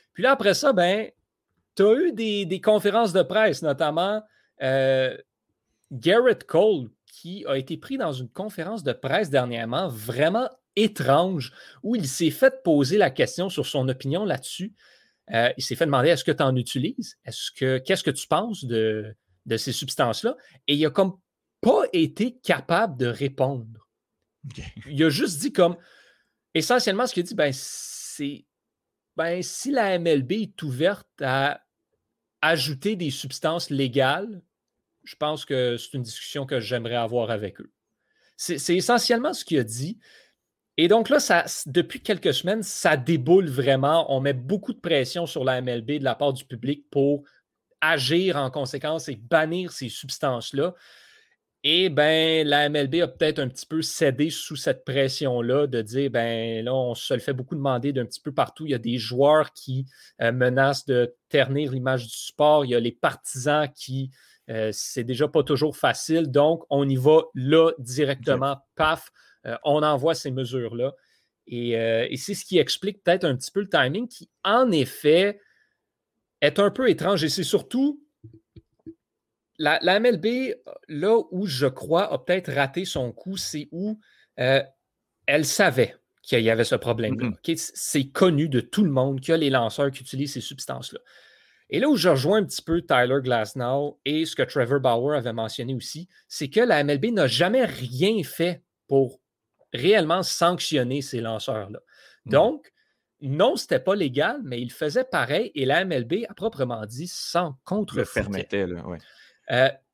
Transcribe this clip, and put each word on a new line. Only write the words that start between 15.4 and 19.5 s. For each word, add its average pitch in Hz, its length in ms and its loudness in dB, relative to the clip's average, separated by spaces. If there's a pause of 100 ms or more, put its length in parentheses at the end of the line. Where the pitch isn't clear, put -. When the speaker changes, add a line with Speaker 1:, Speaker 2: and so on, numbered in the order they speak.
Speaker 1:
il 131 60 -8
s'est - 140 -6
fait 165 100 0
demander, « 139 240 4
Est-ce 165 140 2
que 165 80 0
t'en 131 240 2
utilises ? 135 680 -4
Est-ce - 280 -12
que, 131 260 0
qu'est-ce 185 240 -2
que 156 80 -2
tu - 160 -6
penses 202 380 -2
de, 110 500 -2 (320)
de 113 100 -2